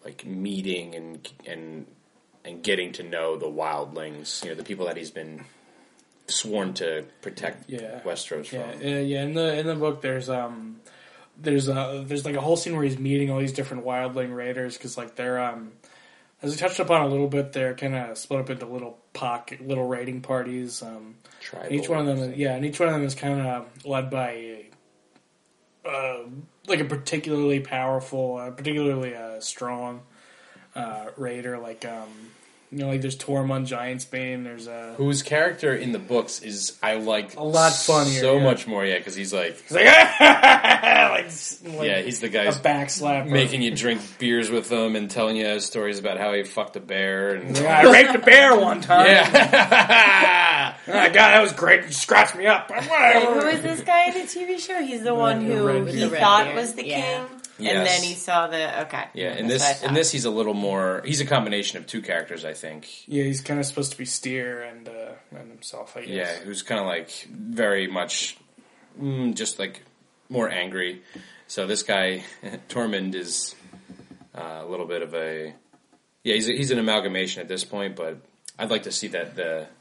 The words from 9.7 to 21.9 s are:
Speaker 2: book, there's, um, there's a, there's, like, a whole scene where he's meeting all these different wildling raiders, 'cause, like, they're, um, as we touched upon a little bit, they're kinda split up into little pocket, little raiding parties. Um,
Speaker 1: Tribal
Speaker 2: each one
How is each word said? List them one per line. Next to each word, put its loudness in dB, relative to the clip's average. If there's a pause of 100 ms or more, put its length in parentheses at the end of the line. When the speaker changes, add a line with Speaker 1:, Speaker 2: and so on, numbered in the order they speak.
Speaker 2:
book, -4
there's, -6
um, -8 (600)
there's 0
a, -4
there's, -6
like, -4
a -2
whole 2
scene -6
where 0
he's -2
meeting 0
all -2
these -2
different -8
wildling -4
raiders, -8
'cause, -12
like, -12
they're, -4
um, -6 (680)
as -4
we -6
touched -2
upon 2
a 0
little 0
bit, -4
they're -4
kinda -6
split -6
up -8
into -8
little -12 (140)
pocket, -8
little -2
raiding -6
parties. -6
Um, -16 (260)
Speaker 1:
Tribal -12
Speaker 2:
each -4
one -2